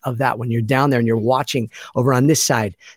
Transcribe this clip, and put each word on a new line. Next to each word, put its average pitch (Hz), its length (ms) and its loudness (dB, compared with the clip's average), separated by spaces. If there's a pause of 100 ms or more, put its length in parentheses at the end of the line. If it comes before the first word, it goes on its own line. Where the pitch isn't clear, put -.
of 120 160 -4
that, 123 200 0
when 120 100 -6
you're 113 120 0
down 135 280 2
there 127 100 2
and 117 80 0
you're 113 100 2
watching 123 520 -2 (260)
over 131 180 2
on 127 140 4
this 160 140 2
side, 110 360 -2 (200)